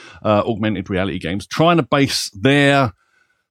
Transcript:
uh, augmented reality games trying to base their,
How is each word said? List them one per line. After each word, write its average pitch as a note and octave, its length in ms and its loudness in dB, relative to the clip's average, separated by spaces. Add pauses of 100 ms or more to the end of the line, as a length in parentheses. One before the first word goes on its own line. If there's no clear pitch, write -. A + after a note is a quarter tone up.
(220)
uh, G#2 240 2
augmented G#2 440 -4
reality F#2 280 -4
games F2 280 -8
trying E3 320 2
to D#3 40 2
base C#3 480 -2
their, C#3 640 2 (580)